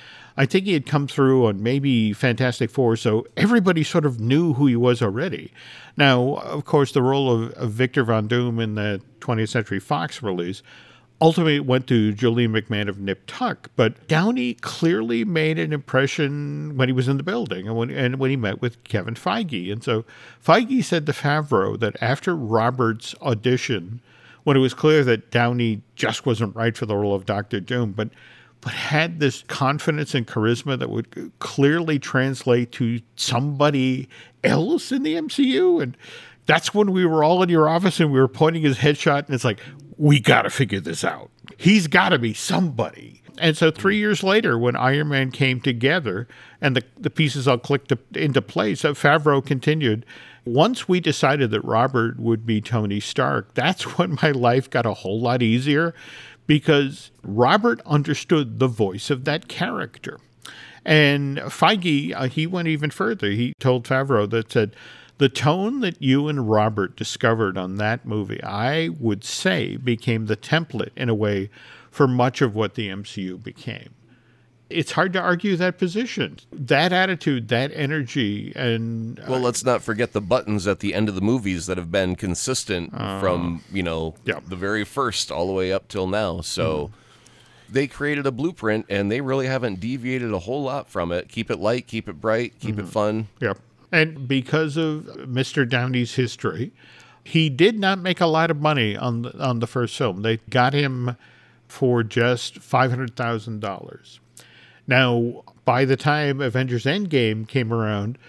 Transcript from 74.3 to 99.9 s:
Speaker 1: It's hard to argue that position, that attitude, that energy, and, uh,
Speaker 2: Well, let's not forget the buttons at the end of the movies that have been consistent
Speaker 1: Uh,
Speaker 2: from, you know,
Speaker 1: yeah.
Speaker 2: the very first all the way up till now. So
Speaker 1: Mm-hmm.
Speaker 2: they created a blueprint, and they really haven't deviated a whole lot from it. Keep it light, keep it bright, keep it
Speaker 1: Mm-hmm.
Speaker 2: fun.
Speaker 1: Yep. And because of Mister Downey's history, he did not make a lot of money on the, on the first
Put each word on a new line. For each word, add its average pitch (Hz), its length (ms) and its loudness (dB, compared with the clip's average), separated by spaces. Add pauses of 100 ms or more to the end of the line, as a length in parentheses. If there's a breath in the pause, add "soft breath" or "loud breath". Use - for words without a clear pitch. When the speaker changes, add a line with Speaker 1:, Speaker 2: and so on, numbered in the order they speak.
Speaker 1:
It's - 220 -4
hard 175 200 0
to 190 60 0
argue 180 380 0
that 180 200 -2
position, 180 640 -4 (120)
that 147 400 2
attitude, 160 580 0
that 127 260 0
energy, 135 800 -4
and, 113 640 -4
uh, - 80 -18
Speaker 2:
Well, 131 140 0
let's 123 220 0
not 123 200 0
forget 113 300 -2
the 104 80 -2
buttons 104 440 0
at 98 140 0
the 98 160 -2
end 107 120 0
of 101 60 -2
the 92 80 -4
movies 98 460 0
that 90 100 -4
have 85 140 -8
been 92 240 0
consistent 90 800 -4
Speaker 1:
Uh, 98 260 -6
Speaker 2:
from, 87 420 -2 (100)
you 95 120 -4
know, 82 320 -4 (100)
Speaker 1:
yeah. 80 220 -4
Speaker 2:
the 92 80 -10
very 101 300 -4
first - 440 -4
all 82 160 -4
the 95 80 -4
way 92 180 -2
up 98 180 -4
till 95 180 -6
now. 92 340 -4
So 80 440 -4
Speaker 1:
Mm-hmm. - 880 -20
Speaker 2:
they 135 140 0
created 143 380 -4
a 135 60 0
blueprint, 113 580 -2
and 101 220 0
they 120 100 -2
really 131 260 -2
haven't 117 340 -4
deviated 123 500 -4
a 95 80 -2
whole 123 240 -6
lot 135 260 -6
from 85 220 -4
it. 87 180 -4
Keep 117 220 -6
it 98 80 -2
light, 113 260 0
keep 110 240 -8
it 82 120 -12
bright, 113 380 -2
keep 107 200 -6
it 98 40 -6
Speaker 1:
Mm-hmm. 90 40 -10
Speaker 2:
fun. 107 400 -2 (140)
Speaker 1:
Yep. 101 180 -4 (320)
And 156 340 -2
because 139 520 -2
of 156 500 -6
Mister 127 380 0
Downey's 123 500 -2
history, 117 560 -4 (540 loud breath)
he 160 240 2
did 180 280 4
not 196 220 0
make 180 220 -2
a 175 40 2
lot 160 240 2
of 147 120 -2
money 131 340 0
on 117 280 -4
the, 123 140 -12
on 127 220 -2
the 117 80 -2
first 120 300 -4